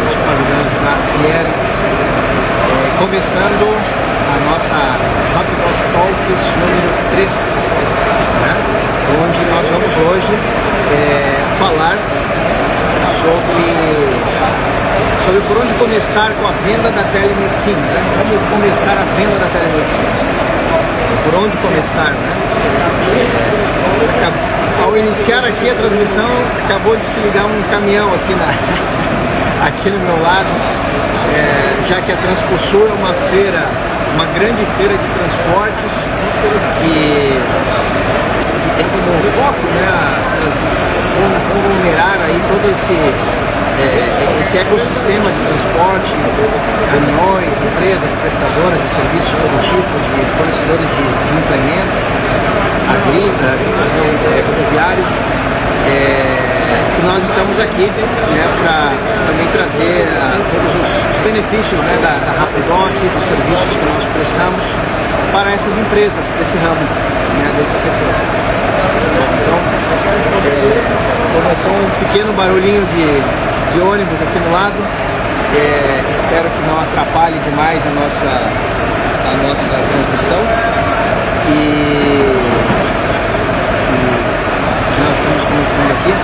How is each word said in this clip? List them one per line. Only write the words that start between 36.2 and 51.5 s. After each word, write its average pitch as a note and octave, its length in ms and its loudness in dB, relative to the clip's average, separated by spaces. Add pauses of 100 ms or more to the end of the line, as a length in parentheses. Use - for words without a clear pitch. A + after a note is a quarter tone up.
que, G#4+ 80 2 (320)
que - 2000 0
tem E3 80 0
como G3 160 0 (320)
foco, B3+ 400 0
né, F3+ 160 0
a F3+ 320 0 (160)
trans-, - 260 -2 (540)
con-, F#3+ 240 2 (120)
conglomerar F#3 680 2
aí E3 180 0 (100)
todo G3 220 2
esse, F#3 220 0
é, - 1500 0
esse - 160 0
ecossistema G#3 680 0
de D#3 160 0
transporte, - 720 0 (800)
caminhões, F3+ 680 2
empresas F#3 600 0
prestadoras E3 560 0
de C#3 120 -2
serviços - 400 0
de - 120 0
todo - 240 0
tipo, F4+ 280 0 (220)
de C3+ 60 0 (160)
fornecedores D#3+ 480 0
de, C#3 200 0
de B2+ 280 -2
implementos, D3+ 840 0 (720)